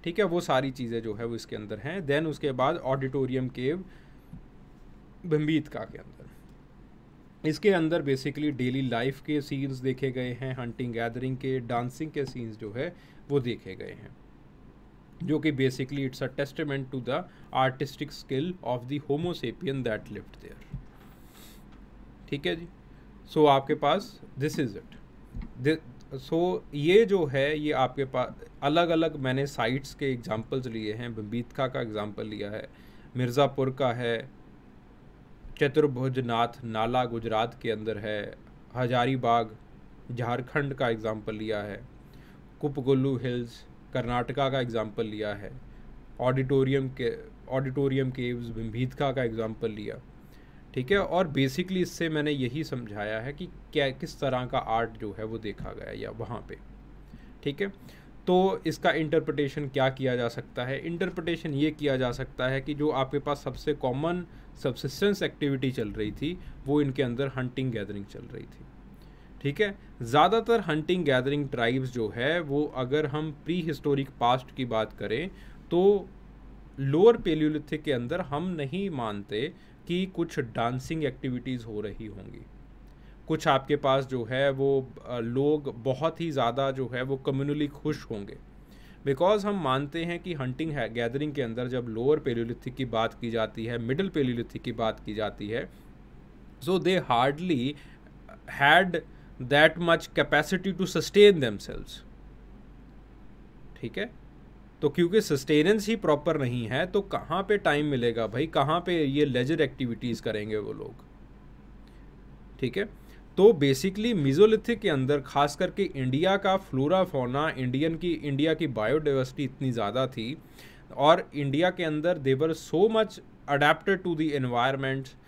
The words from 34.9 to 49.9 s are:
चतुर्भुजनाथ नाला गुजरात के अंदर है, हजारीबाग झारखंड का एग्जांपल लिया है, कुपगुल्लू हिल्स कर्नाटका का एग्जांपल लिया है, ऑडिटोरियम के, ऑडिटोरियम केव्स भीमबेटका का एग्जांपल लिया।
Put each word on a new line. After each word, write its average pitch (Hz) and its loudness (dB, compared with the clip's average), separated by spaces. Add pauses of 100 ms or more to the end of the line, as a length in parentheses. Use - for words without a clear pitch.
चतुर्भुजनाथ 131 2 (160)
नाला 117 0
गुजरात 117 -2
के 113 -2
अंदर 107 -2
है, 104 -6 (400)
हजारीबाग 120 2 (560)
झारखंड 123 -2
का 127 0
एग्जांपल 110 -4
लिया 107 -4
है, 104 -8 (800)
कुपगुल्लू 135 2
हिल्स 123 -6 (280)
कर्नाटका 123 0
का 131 0
एग्जांपल 113 -2
लिया 104 -4
है, 101 -10 (680)
ऑडिटोरियम 131 2
के, 127 -2 (360)
ऑडिटोरियम 131 0
केव्स 120 -4
भीमबेटका 117 -2
का 131 -2
एग्जांपल 110 -2
लिया। 107 -8 (800)